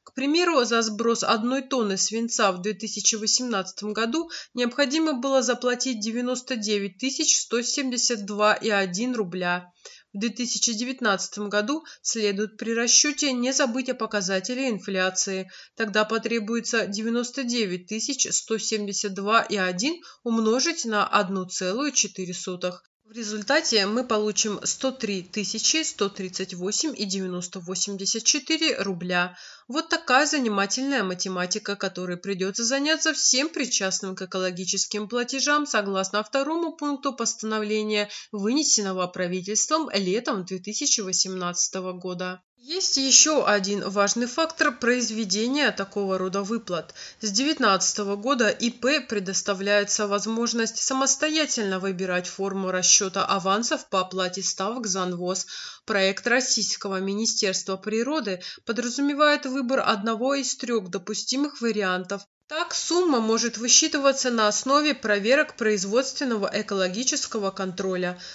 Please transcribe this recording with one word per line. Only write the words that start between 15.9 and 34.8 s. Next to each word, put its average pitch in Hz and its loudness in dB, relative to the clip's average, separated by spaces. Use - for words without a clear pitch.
потребуется 226 0
девяносто 233 -2
девять 196 -2
тысяч 220 -2
сто - -2
семьдесят 202 -4
два 202 2
и - -2
один 190 -2
умножить 233 2
на 214 2
одну 190 0
целую 214 -2
четыре 185 -2
сотых. 180 -6
В 214 -20
результате 214 0
мы 220 0
получим 214 0
сто - 0
три 208 -4
тысячи 214 0
сто 208 -2
тридцать 185 -8
восемь 208 -2
и 214 -4
девяносто 185 -4
восемьдесят 190 -4
четыре 311 2
рубля. 180 0
Вот 320 -2
такая 294 4
занимательная 254 0
математика, 185 -2
которой 180 -4
придётся 190 -4
заняться 294 2
всем 277 2
причастным 190 -2
к 190 -10
экологическим 185 -4